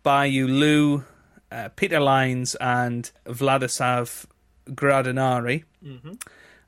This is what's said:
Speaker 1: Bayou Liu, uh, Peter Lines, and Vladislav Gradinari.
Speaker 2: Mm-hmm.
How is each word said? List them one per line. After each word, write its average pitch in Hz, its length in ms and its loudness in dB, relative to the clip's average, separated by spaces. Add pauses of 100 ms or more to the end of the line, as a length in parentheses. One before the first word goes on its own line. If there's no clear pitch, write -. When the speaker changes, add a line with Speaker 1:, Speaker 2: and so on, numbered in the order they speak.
Speaker 1:
Bayou 139 440 2
Liu, 147 580 2 (460)
uh, 117 260 -10
Peter 170 220 0
Lines, 131 580 2
and 123 540 -2 (140)
Vladislav 123 1000 -2 (420)
Gradinari. 131 960 0 (180)
Speaker 2:
Mm-hmm. 135 300 -18 (560)